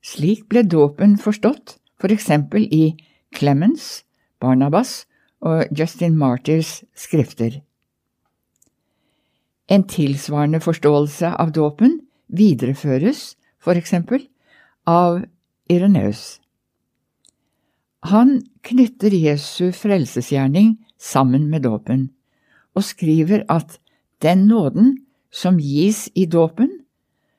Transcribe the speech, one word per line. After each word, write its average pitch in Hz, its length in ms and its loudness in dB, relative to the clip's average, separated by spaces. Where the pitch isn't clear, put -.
Slik 185 400 -4
ble 240 160 2
dåpen 170 560 4
forstått, - 600 -4
for 196 160 0
eksempel 160 560 0
i 156 240 2
Clemens, 151 680 -2
Barnabas 139 680 0
og 160 320 -2
Justin 165 400 -2
Martyrs 151 720 -2
skrifter. 135 720 -6
En 196 240 2
tilsvarende 147 720 -2
forståelse 147 720 0
av 160 240 -4
dåpen 208 400 2
videreføres, 143 1040 -2
for 175 160 -2
eksempel, 175 540 -4
av 175 380 0
Irenaeus. 175 640 0
Han 240 380 4
knytter 226 480 0
Jesu 165 640 0
frelsesgjerning 160 1040 0
sammen 135 480 0
med 156 160 -4
dåpen, 127 460 -4
og 202 80 -2
skriver 165 640 0
at 160 300 -4
den 185 320 4
nåden 226 460 2
som 180 240 0
gis 151 560 -2
i 185 160 0
dåpen, 165 400 0